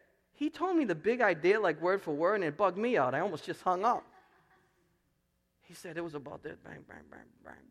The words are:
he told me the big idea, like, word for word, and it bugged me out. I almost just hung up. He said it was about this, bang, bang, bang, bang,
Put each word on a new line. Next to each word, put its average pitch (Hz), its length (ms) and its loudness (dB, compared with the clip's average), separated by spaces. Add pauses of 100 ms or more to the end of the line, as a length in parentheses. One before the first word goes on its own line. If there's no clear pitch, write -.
(320)
he 302 180 -4
told 349 260 0
me 311 80 4
the 185 120 2
big 220 240 0
idea, 190 400 4
like, 160 200 0
word 190 220 2
for 165 100 -4
word, 170 240 2
and 196 80 0
it 147 120 -2
bugged 190 200 2
me 226 200 0
out. 131 180 2
I 147 60 0
almost 175 240 -4
just 170 180 -8
hung 185 220 0
up. 240 200 0 (1600)
He 175 120 -20
said 165 220 -14
it 170 60 -4
was 165 120 -8
about 147 280 -12
this, - 160 -12
bang, - 300 -18
bang, 80 220 -18
bang, - 100 -20 (240)
bang, - 100 -18 (160)